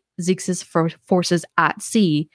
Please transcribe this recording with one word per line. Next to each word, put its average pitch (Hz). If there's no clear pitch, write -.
Xerxes' 180
for-, 165
forces 175
at 160
sea 156